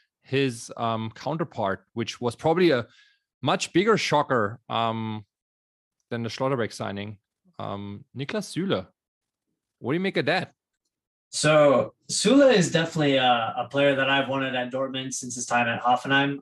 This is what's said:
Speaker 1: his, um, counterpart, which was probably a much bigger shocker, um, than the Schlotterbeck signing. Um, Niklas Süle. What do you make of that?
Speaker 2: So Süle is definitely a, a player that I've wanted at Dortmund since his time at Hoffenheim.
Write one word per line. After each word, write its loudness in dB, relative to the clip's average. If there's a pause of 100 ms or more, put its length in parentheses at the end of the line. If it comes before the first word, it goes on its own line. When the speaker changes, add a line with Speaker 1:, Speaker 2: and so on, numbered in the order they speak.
(220)
Speaker 1:
his, -2
um, -4
counterpart, -6
which -8
was -4
probably 2
a 0 (520)
much -2
bigger 4
shocker, 0 (100)
um, -4 (840)
than -6
the -6
Schlotterbeck -2
signing. -10 (420)
Um, -10 (120)
Niklas -8
Süle. -4 (920)
What -4
do 0
you -2
make -4
of 0
that? -2 (800)
Speaker 2:
So 4 (160)
Süle 6
is 4
definitely 2
a, 2
a -6
player 4
that 0
I've 0
wanted -2
at -4
Dortmund -6
since -8
his -8
time 0
at -4
Hoffenheim. 2